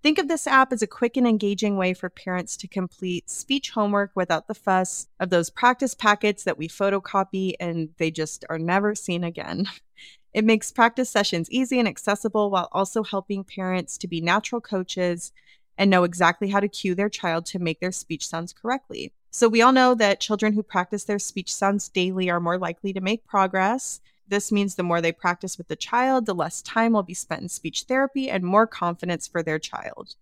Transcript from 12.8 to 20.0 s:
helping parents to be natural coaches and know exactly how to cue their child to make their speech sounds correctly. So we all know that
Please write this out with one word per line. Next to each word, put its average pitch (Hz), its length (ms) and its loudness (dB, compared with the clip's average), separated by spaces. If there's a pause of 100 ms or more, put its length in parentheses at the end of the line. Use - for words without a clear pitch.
helping 196 400 -6
parents 185 540 -4
to 190 100 -10
be 170 120 -4
natural 202 400 0
coaches 180 720 -4 (480)
and 196 100 4
know 180 140 6
exactly 175 460 2
how 202 100 2
to 202 80 2
cue 185 300 -4
their 202 120 0
child 170 380 -4
to 180 140 -6
make 165 180 -2
their 180 140 -4
speech - 340 -8
sounds 170 260 -8
correctly. - 600 -8 (180)
So - 180 4
we 226 140 6
all 247 80 8
know 254 240 6
that 202 240 4